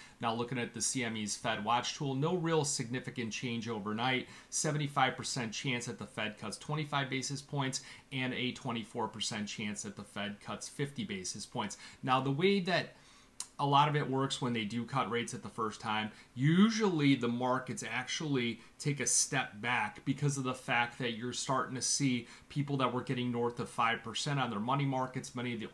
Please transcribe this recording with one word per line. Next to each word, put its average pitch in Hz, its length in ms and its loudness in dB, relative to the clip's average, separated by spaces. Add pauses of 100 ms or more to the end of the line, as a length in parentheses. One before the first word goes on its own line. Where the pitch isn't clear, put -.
(220)
Now, 117 120 2
looking 120 240 -2
at 117 160 -4
the 113 80 -6
C 127 220 0
M 113 140 -2
E's 107 180 -2
Fed 107 280 0
Watch 120 340 2
tool, 135 180 -2
no 156 200 2
real 160 300 2
significant 123 640 -4
change 117 380 -4
overnight. 113 580 0 (220)
Seventy-five 143 640 2
percent 113 380 -4
chance 120 320 -2
that 113 140 -6
the 104 80 -8
Fed 107 320 -4
cuts 104 180 -8
twenty-five 143 540 -4
basis 131 320 -4
points 135 380 -2 (300)
and 127 220 -2
a 123 200 -2
twenty-four 117 540 -4
percent 104 400 -4
chance 208 360 -4
that 202 120 -8
the 208 80 -10
Fed 208 280 -6 (140)
cuts 104 240 -8
fifty 143 340 -4
basis 98 420 -6
points. 107 300 -4 (280)
Now, 131 180 4
the 139 100 2
way 190 300 4
that 170 340 0 (640)
a 143 60 2
lot 143 240 8
of 147 60 2
it 143 140 2
works 135 320 0
when 123 120 2
they 113 100 2
do 117 220 -2
cut 117 260 0
rates 117 220 0
at 101 100 -8
the 107 60 -8
first 107 320 -4
time, 107 280 0 (240)
usually 170 800 6
the 120 120 0
markets 123 560 0
actually 120 760 -2 (200)
take 143 200 -2
a 123 60 0
step 123 560 0
back 117 440 -2
because 143 320 0
of 135 60 -2
the 127 100 0
fact 120 440 0
that 123 140 -2
you're 117 220 -6
starting 131 420 -2
to 120 60 -4
see 127 460 2 (220)
people 143 280 -2
that 123 140 2
were 123 120 0
getting 123 280 -2
north 120 280 0
of 110 100 -4
five 117 340 2
percent 143 360 -2
on 123 100 0
their 104 100 -2
money 135 260 2
markets, 131 500 -2
many 123 180 -2
of 110 60 -4
the 107 140 -6